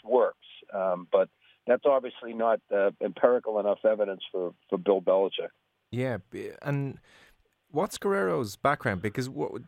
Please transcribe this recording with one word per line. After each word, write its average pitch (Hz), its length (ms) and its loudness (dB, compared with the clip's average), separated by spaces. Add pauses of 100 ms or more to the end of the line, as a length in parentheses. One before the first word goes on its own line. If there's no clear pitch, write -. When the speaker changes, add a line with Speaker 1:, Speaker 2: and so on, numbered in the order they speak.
Speaker 1:
works." 110 440 0 (260)
Um, 92 380 -2
but 95 160 4 (400)
that's 123 180 2
obviously 127 480 0
not, 113 280 2 (120)
uh, 98 180 2 (120)
empirical 110 560 2
enough 101 240 0
evidence 104 380 0 (100)
for, 90 220 -4 (160)
for 98 80 -2
Bill 95 240 2
Belichick. 95 480 0 (420)
Speaker 2:
Yeah, 123 260 -4 (120)
b-, 101 220 -12 (100)
and 139 380 -4 (720)
what's 180 260 -2
Guerrero's 185 580 -2
background? 120 460 0
Because 117 260 -4
w-, 135 400 -8